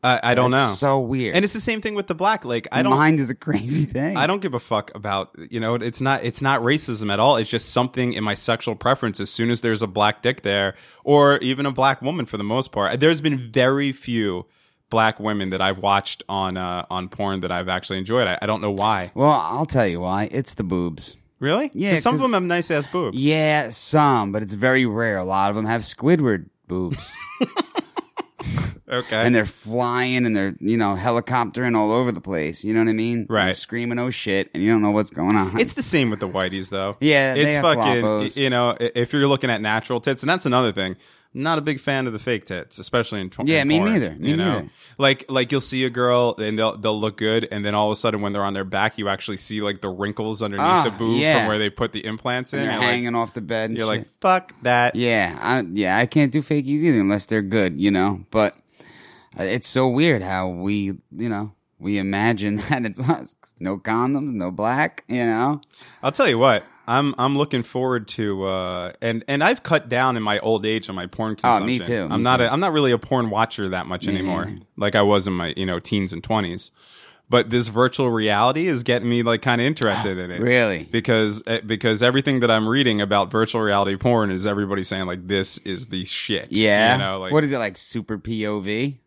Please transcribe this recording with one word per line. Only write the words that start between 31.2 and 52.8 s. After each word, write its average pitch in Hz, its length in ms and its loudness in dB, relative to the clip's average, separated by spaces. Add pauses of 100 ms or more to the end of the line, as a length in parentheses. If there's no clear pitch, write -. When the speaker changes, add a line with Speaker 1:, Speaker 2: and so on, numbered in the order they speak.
Speaker 2:
all 107 160 2
over 123 180 2
the 90 80 -4
place. 85 460 -4
You 107 80 -2
know 113 80 2
what 113 80 4
I 110 40 2
mean? 113 360 -2
Speaker 1:
Right. 107 160 2
Speaker 2:
They're 92 80 0
screaming, 120 460 -6
"Oh, 123 100 -2
shit," 98 440 -2
and 82 80 -4
you 101 80 2
don't 110 120 4
know 104 100 2
what's 104 200 0
going 90 260 0
on. 95 240 0
Speaker 1:
It's 247 140 0
the 285 80 -6
same 139 260 2
with 107 100 -4
the 101 80 -4
whiteys, 92 420 -4
though. 98 300 -4
Speaker 2:
Yeah, 139 360 4
they 139 60 0
Speaker 1:
It's 151 140 2
Speaker 2:
have 143 80 0
Speaker 1:
fucking, 120 400 4
Speaker 2:
floppos. 107 320 0
Speaker 1:
you 139 140 2
know, 120 280 2
i-, 117 160 -2
if 120 200 -2
you're 139 140 4
looking 135 220 2
at 110 120 -2
natural 110 400 0
tits, 135 220 -2
and 135 60 -2
that's 180 160 0
another 123 280 2
thing. 92 240 -4 (360)
I'm 131 100 -6
not 160 140 0
a 151 40 -2
big 143 180 -4
fan 135 280 -2
of 120 60 -4
the 107 60 -6
fake 117 240 -4
tits, - 360 -10
especially 107 420 -2
in, 92 80 -8
tw- - 160 -8
Speaker 2:
Yeah, 151 160 2
Speaker 1:
in 135 80 0
Speaker 2:
me 156 100 4
Speaker 1:
porn, 208 140 2
Speaker 2:
neither. 120 220 0
Me 78 160 -4
Speaker 1:
you 156 40 2
know? 180 240 0
Speaker 2:
neither. 76 100 -12 (280)
Speaker 1:
Like, 135 320 2
like, 131 240 0
you'll 135 80 0
see 131 240 -2
a 131 40 0
girl 123 480 2
and 107 220 -2
they'll, 110 160 2
they'll 107 240 -2
look 104 160 -2
good, 110 340 0
and 104 140 -6
then 104 100 -2
all 107 160 2
of 107 40 0
a - 20 -2
sudden 107 240 0
when 101 140 -4
they're 101 100 -2
on 98 100 -2
their 98 120 -4
back, 98 320 -2
you 101 100 -4
actually 98 300 -6
see, 107 240 -6
like, 101 180 -4
the 104 80 -6
wrinkles 104 540 -4
underneath 104 240 -2
Speaker 2:
Ah, 175 180 4
Speaker 1:
the 117 80 2
boob 113 300 0
Speaker 2:
yeah. 151 180 4
Speaker 1:
from 107 80 0
where 107 100 0
they 104 120 0
put 117 240 -4
the 104 120 -8
implants 123 460 -6
in. 139 80 -4
Speaker 2:
And - 80 -2
they're 107 60 -2
Speaker 1:
You're 107 80 -2